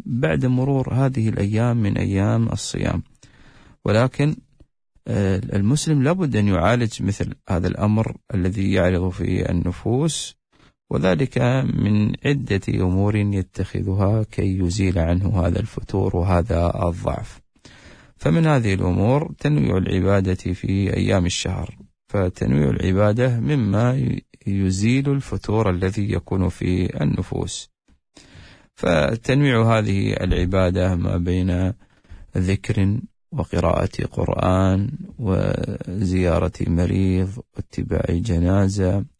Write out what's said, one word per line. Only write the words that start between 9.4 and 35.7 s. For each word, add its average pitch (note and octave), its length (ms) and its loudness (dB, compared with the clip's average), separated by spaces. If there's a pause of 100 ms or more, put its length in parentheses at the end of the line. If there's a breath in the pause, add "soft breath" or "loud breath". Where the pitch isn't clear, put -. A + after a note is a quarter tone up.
النفوس، G#2+ 840 -2 (520 soft breath)
وذلك D#3 480 0 (360)
من G#2 400 2 (120)
عدة B2+ 440 0
أمور G2 460 2
يتخذها G2 1080 0
كي G2 360 -2
يزيل F2+ 400 2
عنه F2 460 0
هذا F2 140 0
الفتور G2 560 -4
وهذا F2 720 0
الضعف. - 520 -6 (800 loud breath)
فمن D#3+ 260 2
هذه A#2+ 280 2
الأمور F#2+ 680 0
تنويع D3 380 0
العبادة F#2 580 2
في F#2 580 -2
أيام F#2+ 320 2
الشهر، F#2+ 520 -4 (300)
فتنويع F2+ 600 0
العبادة G#2 720 2
مما B2 580 2
ي-، - 240 -2 (260)
يزيل G2+ 600 2
الفتور G#2+ 600 0
الذي F#2+ 420 0
يكون F#2+ 380 -2
في F#2 540 -2
النفوس، - 640 -4 (1080 loud breath)
فتنويع A2+ 1040 2
هذه G#2 360 0
العبادة F#2 800 0
ما F#2 220 -2
بين F2+ 560 0 (640 soft breath)
ذكر G2 640 0 (320)
وقراءة E2+ 800 -2
قرآن F#2+ 800 0 (300)
وزيارة F2+ 1300 -2 (140)